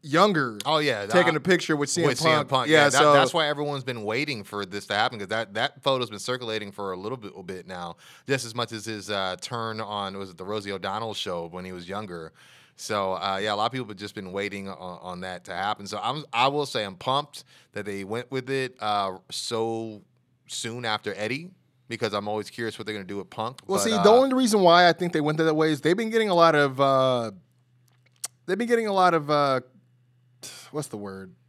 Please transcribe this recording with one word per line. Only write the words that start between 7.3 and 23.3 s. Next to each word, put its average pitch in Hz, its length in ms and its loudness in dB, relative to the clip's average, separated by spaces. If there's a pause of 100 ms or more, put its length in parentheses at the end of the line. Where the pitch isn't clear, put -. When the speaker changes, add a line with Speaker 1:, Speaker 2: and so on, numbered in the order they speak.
Speaker 2:
a 95 80 -16
bit 90 240 -14
now, 87 260 -12 (320)
just 131 180 -2
as 113 80 -12
much 117 200 -6
as 104 120 -10
his, 104 260 -10
uh, 95 300 -2
turn 113 400 -8
on, 98 380 -6
was 95 120 -10
it 87 80 -20
the 92 60 -12
Rosie 101 280 -6
O'Donnell 101 420 -6
show 87 320 -6
when 90 180 -12
he 92 60 -12
was 87 180 -14
younger? 90 440 -10 (420)
So, 98 380 -2
uh, 95 280 -2
yeah, 107 120 -2
a - 20 0
lot 104 120 0
of 117 60 0
people 127 140 -8
have 104 100 -12
just 101 200 -12
been 92 160 -12
waiting 98 360 -6
on, 90 340 -12
on 90 180 -12
that 92 240 -10
to 95 80 -14
happen. 101 340 -4
So 104 160 -8
I'm, 135 300 -4
I 123 160 2
will 143 180 0
say 117 180 -4
I'm 95 120 -10
pumped 139 480 -4 (300)
that 101 120 -8
they 98 160 -6
went 110 260 -8
with 131 220 -6
it, 131 300 -4
uh, 101 380 -2 (120)
so 113 720 -4 (460)
soon 123 360 -8
after 107 320 -2
Eddie, 131 360 -6 (340)
because 113 260 -4
I'm 104 140 -2
always 107 240 -6
curious 113 260 -6
what 107 100 -12
they're 107 80 -6
gonna 98 100 -8
do 101 140 -8
with 92 120 -12